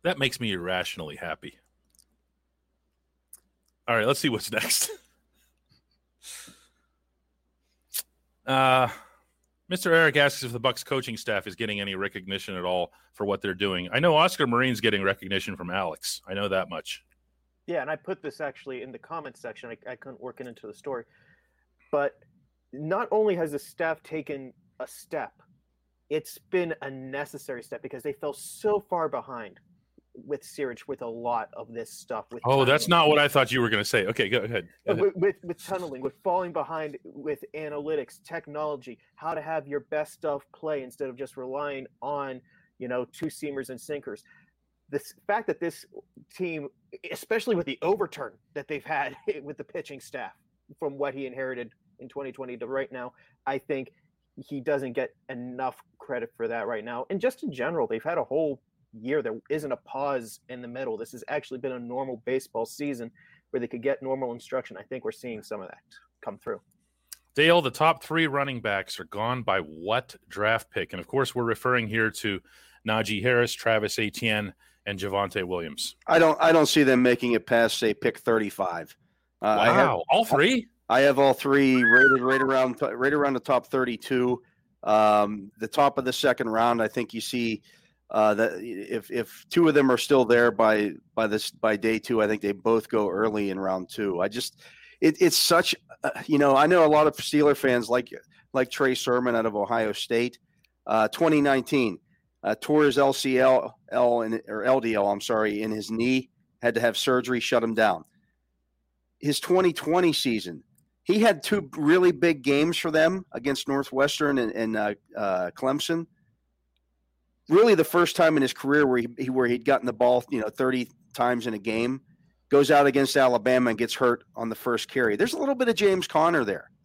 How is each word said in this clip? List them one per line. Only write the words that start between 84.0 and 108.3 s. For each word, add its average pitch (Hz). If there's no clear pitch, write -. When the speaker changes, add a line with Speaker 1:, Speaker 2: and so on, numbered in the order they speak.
Speaker 3:
Um, 104
the 113
top 143
of 131
the 131
second 123
round, 117
I 110
think 120
you 117
see, 117
uh, 107
that 110
if, 107
if -
two 170
of 151
them 135
are 120
still 131
there 120
by, 107
by 113
this, 107
by 110
day 110
two, 113
I 107
think 107
they 101
both 110
go 107
early 104
in 95
round 95
two. 95
I 90
just, -
it, 156
it's 170
such, -
uh, -
you 151
know, 139
I 143
know 170
a -
lot 151
of 143
Steeler 147
fans 120
like, 120
like 131
Trey 131
Sermon 123
out 113
of 104
Ohio 107
State, 120
uh, 110
twenty 156
nineteen, 135
uh, 104
tore 151
his 135
L 135
C 131
L, 131
L 120
in, 110
or 107
L 127
D 113
L, 101
I'm 101
sorry, 107
in 110
his 107
knee, 123
had 117
to 117
have 117
surgery, 127
shut 117
him 117
down. 104